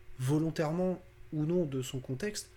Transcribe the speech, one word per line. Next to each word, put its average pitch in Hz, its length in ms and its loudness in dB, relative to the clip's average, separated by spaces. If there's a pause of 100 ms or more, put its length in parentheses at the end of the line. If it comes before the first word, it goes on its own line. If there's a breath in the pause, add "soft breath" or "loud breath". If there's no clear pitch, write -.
(180)
volontairement 160 840 2 (320)
ou 151 120 2
non 175 200 4
de 135 160 -2
son 127 200 -4
contexte 165 560 -4